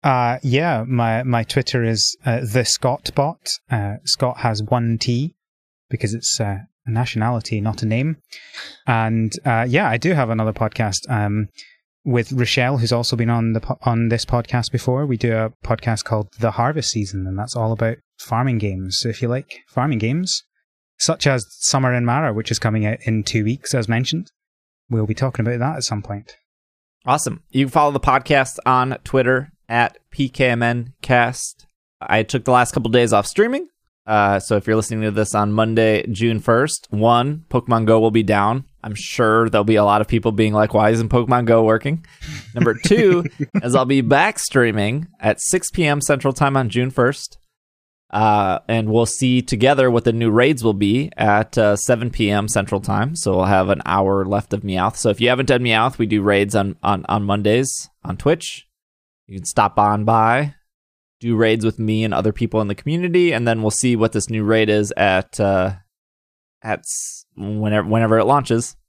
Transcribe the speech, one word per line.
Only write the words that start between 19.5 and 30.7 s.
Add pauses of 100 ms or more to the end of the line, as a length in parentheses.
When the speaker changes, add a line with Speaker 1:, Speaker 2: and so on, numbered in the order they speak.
Speaker 1:
farming
games, (560)
such
as (140)
Summer
in
Mara,
which
is
coming
out
in
two
weeks,
as
mentioned, (580)
we'll
be
talking
about
that
at
some
point. (680)
Speaker 2:
Awesome.
You
can
follow
the
podcast
on
Twitter (180)
at (140)
P
K
M
N